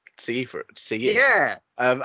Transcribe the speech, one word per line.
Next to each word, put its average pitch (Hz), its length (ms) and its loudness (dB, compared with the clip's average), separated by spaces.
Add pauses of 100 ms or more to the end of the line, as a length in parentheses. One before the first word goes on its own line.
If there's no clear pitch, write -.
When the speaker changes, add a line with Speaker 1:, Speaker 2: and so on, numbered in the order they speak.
(160)
Speaker 1:
to - 80 -20
see 120 160 -4
you 123 80 -6
for, - 160 -12
to - 180 -18
see - 160 -6
you. 117 160 0
Speaker 2:
Yeah. 208 440 2 (200)
Speaker 1:
Um, 127 280 2